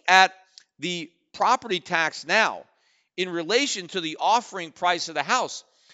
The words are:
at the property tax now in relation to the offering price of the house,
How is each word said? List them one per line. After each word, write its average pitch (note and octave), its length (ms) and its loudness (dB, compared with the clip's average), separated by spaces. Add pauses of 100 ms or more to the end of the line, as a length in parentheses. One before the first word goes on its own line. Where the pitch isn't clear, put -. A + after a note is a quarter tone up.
at F#3 260 6 (460)
the E3+ 320 -6 (220)
property G#3+ 460 -2
tax E3 460 -4
now E3 380 0 (540)
in F#3 120 -4
relation F#3 580 -2
to F#3 140 -6
the D#3+ 180 -6
offering F#3 520 -2
price F3 380 -2
of D#3+ 60 -14
the D3 80 0
house, G#3 400 -2 (300)